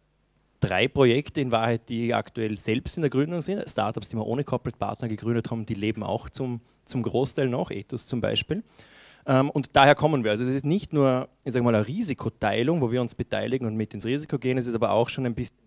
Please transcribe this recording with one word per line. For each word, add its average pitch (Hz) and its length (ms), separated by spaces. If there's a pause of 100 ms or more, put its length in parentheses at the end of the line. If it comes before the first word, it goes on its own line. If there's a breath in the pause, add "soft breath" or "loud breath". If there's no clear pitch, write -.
(600)
drei 95 260
Projekte 135 540
in 131 100
Wahrheit, 117 380
die 117 240
aktuell 107 420
selbst 113 400
in 175 60
der 147 80
Gründung 151 320
sind. 196 280
Startups, 104 380
die - 80
wir 110 100
ohne 131 200
Corporate - 320
Partner 113 320
gegründet 110 420
haben, 113 140
die 110 100
leben 107 260
auch 98 280
zum, 123 320 (240 soft breath)
zum 123 180
Großteil 131 460
noch, - 220
Ethos - 360
zum 120 140
Beispiel. 110 420 (640 loud breath)
Ähm, 135 220
und - 260
daher 139 200
kommen 151 280
wir. 107 60
Also 107 140
es 127 100
ist 139 120
nicht 170 280
nur, 135 340 (160)
ich 127 100
sag 123 100
mal, 120 100
eine 104 140
Risikoteilung, 135 920
wo 117 100
wir 123 100
uns 117 140
beteiligen 113 500
und 107 100
mit 110 200
ins 101 100
Risiko 143 320
gehen, 127 220
es 120 80
ist 117 80
aber 110 160
auch 113 180
schon 135 160
ein 120 80
bisschen 117 340